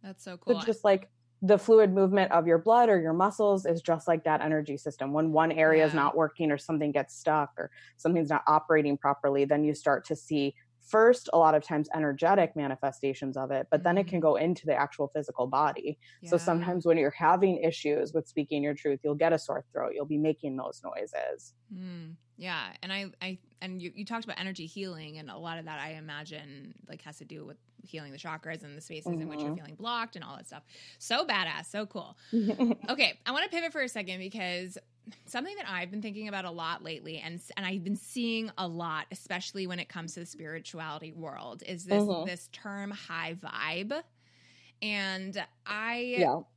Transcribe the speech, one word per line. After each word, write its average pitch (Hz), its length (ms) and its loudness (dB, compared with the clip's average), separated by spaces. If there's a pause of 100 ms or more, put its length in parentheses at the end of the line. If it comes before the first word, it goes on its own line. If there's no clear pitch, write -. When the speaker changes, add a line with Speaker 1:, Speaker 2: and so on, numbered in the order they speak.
Speaker 1:
That's 196 200 -16
so 185 140 -12 (120)
Speaker 2:
So 247 60 6
Speaker 1:
cool. - 60 -4
Speaker 2:
just, 220 240 -4
like, 196 260 4 (320)
the 196 160 6
fluid 214 340 8
movement 190 400 4
of 165 140 4
your 165 120 6
blood 226 300 6
or 196 100 8
your 160 140 2
muscles 196 540 2
is 165 160 0
just 165 260 0
like 165 160 2
that 156 160 2
energy 151 380 -2
system. 139 340 -6
When 156 200 2
one 160 200 4
area 160 320 6
is 151 80 4
Speaker 1:
Yeah. 165 40 0
Speaker 2:
not 143 200 4
working 160 340 2
or 143 80 2
something 147 340 -2
gets 139 220 -2
stuck 151 440 0
or - 120 -6 (280)
something's 165 320 2
not 151 160 2
operating 156 500 4
properly, 139 480 2
then 147 180 2
you 151 120 2
start 143 320 0
to 156 100 -4
see 143 380 -2 (260)
first, 233 520 6
a 165 60 6
lot 156 160 8
of 151 100 4
times 151 300 -2
energetic 160 600 2
manifestations 135 800 -4
of 131 140 -4
it, 135 200 -2
but 156 120 2
then 175 160 4
it 196 80 0
can 175 140 -2
Speaker 1:
Mm-hmm. - 20 -2
Speaker 2:
go 156 140 6
into 165 300 0
the 151 80 4
actual 143 340 -2
physical 135 400 -4
body. 139 500 0 (260)
So 170 120 2
Speaker 1:
Yeah. - 20 6
Speaker 2:
sometimes 170 480 0
when 165 100 6
you're 147 140 4
having 180 480 4
issues 151 560 0
with 156 140 -2
speaking 147 340 -2
your 147 120 0
truth, 143 280 -2
you'll 147 140 -2
get 165 160 4
a 160 60 2
sore - 340 -6
throat. 131 220 -4
You'll 143 120 -6
be 156 120 -2
making 151 380 -2
those - 280 -8
noises. - 680 -8 (180)
Speaker 1:
Mm, 175 440 -14 (200)
yeah. 165 460 -8
And 185 100 -8
I, 196 140 -6 (140)
I, 185 180 -8 (220)
and 185 220 -10
you, 170 120 -10
you 208 100 -10
talked 226 200 -8
about 220 140 -10
energy 180 280 -10
healing, 165 520 -12
and 151 120 -16
a 98 60 -14
lot 165 220 -10
of 160 60 -14
that 156 160 -12
I 151 120 -10
imagine, 151 840 -16 (120)
like, - 160 -18
has 151 160 -18
to - 60 -18
do 151 200 -16
with 147 120 -20 (260)
healing 151 300 -16
the 135 60 -18
chakras 160 440 -12
and 143 140 -18
the 156 40 -18
spaces 165 400 -8
in 156 80 -8
which 151 140 -8
you're 147 100 -4
Speaker 2:
Mm-hmm. 175 120 -10
Speaker 1:
feeling 151 100 -18
blocked 226 420 -6
and 165 80 -14
all 135 120 -16
that 120 100 -18
stuff. 131 180 -20 (340)
So 285 280 0
badass, 180 400 -2
so 208 200 -6
cool. - 300 -14 (160)
Speaker 2:
<laughs> 226 560 2
Speaker 1:
Okay, 247 380 0
I 240 60 -4
wanna 330 160 -2
pivot 330 240 -4
for 302 100 -4
a 254 60 -4
second 185 320 -8
because 185 580 -8 (480)
something 339 300 -8
that 403 120 -10
I've 180 220 -6
been 208 120 -8
thinking 214 260 -10
about 196 180 -6
a 175 60 -8
lot 170 320 -8
lately, 160 340 -12
and 165 180 -12
s-, - 200 -16
and 190 100 -6
I've 185 180 -6
been 202 120 -4
seeing 226 600 -6
a 185 100 -6
lot, 165 440 -6
especially 190 540 -8
when 180 140 -8
it - 80 -10
comes 170 260 -12
to 180 60 -14
the 170 60 -12
spirituality 160 840 -14
world, 147 540 -14
is 180 200 -10
this, 202 180 4
Speaker 2:
Mm-hmm. 180 180 -2
Speaker 1:
this 180 300 -8
term 202 400 -12
high 165 420 -8
vibe. 190 680 -6 (800)
And 190 640 -6 (180)
I 233 640 -2
Speaker 2:
Yeah. 151 100 -2 (160)